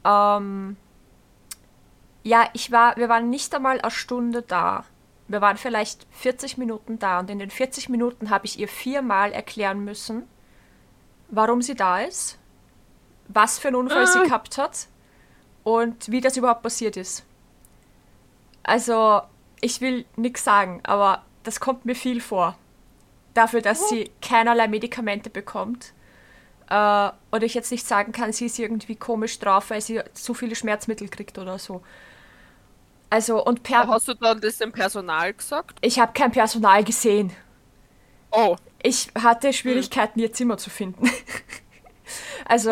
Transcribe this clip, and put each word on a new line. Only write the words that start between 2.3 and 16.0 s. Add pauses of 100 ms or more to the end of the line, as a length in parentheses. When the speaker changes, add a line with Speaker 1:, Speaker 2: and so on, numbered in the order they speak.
Speaker 1:
ich
war,
wir
waren
nicht
einmal
eine
Stunde
da. (440)
Wir
waren
vielleicht
vierzig
Minuten
da
und
in
den
vierzig
Minuten
hab
ich
ihr
viermal
erklären
müssen, (1040)
warum
sie
da
ist, (880)
was
für
einen
Unfall
sie
Speaker 2:
Ah.
Speaker 1:
gehabt
hat (800)
und